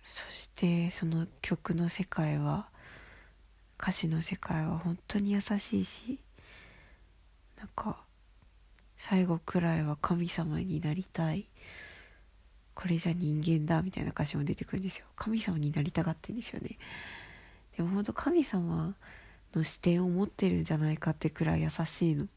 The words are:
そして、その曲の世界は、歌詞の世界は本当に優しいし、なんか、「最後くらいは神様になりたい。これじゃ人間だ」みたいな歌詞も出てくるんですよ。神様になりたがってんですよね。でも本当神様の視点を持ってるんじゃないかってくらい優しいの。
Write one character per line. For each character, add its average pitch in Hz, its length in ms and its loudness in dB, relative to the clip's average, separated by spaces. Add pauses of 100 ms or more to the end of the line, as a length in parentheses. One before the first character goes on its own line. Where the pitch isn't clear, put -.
そ - 300 -14
し - 240 -14
て、 170 340 4
そ - 140 -4
の 165 220 2 (160)
曲 - 320 -2
の 170 160 2
世 - 160 -4
界 151 320 0
は、 147 320 0 (1080)
歌 190 140 0
詞 - 160 0
の 160 140 2
世 - 140 -4
界 160 280 -2
は 165 140 0
本 170 280 -2
当 - 120 -2
に 202 140 2
優 202 100 2
し 202 380 0
い 185 40 0
し、 - 340 -8 (1400)
な 202 80 -14
ん - 100 -14
か、 - 260 -4 (920)
「最 185 300 4
後 170 120 2
く - 220 0
ら 165 160 4
い 156 80 2
は 147 120 0
神 170 340 0
様 160 300 -2
に 175 200 -2
な 156 140 0
り 185 100 -4
た 160 300 0
い。 202 160 -6 (1200)
こ - 140 -6
れ 170 100 4
じ 170 100 0
ゃ 165 40 2
人 151 320 0
間 160 220 4
だ」 165 180 4
み 185 80 -4
た - 80 -6
い - 40 -2
な 151 60 -2
歌 - 140 0
詞 - 120 -4
も 143 80 0
出 - 100 0
て - 100 -6
く - 80 -10
る 196 80 -2
ん - 20 -6
で 190 80 -2
す - 80 -12
よ。 - 160 -18
神 220 260 -2
様 175 180 -2
に 147 120 2
な 151 120 0
り 165 100 -2
た 165 100 0
が 165 100 0
っ - 80 -4
て - 120 -10
ん 214 40 -4
で 240 60 -6
す - 80 -10
よ - 100 -10
ね。 - 180 -10 (960)
で 175 60 0
も 170 80 0
本 196 140 2
当 - 80 -4
神 320 320 2
様 170 500 0 (600)
の 160 80 4
視 - 180 -4
点 180 240 4
を 180 40 2
持 180 160 2
っ 202 40 -4
て - 200 2
る 180 80 4
ん 165 80 2
じ 160 80 0
ゃ 156 60 2
な 156 120 2
い 156 80 0
か 160 140 0
っ - 20 2
て - 160 0
く - 140 -2
ら 160 120 2
い 156 60 2
優 156 80 2
し 165 420 2
い - 20 4
の。 143 120 0 (100)